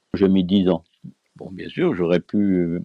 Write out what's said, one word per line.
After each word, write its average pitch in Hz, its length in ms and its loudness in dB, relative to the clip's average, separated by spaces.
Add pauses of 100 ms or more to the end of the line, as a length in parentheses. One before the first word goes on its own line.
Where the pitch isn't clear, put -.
(140)
J'ai 95 160 4
mis 95 140 4
dix 90 260 2
ans. 82 140 0 (520)
Bon, - 160 -18
bien 87 160 -14
sûr, 151 280 -2
j'aurais 87 260 0
pu 92 640 -2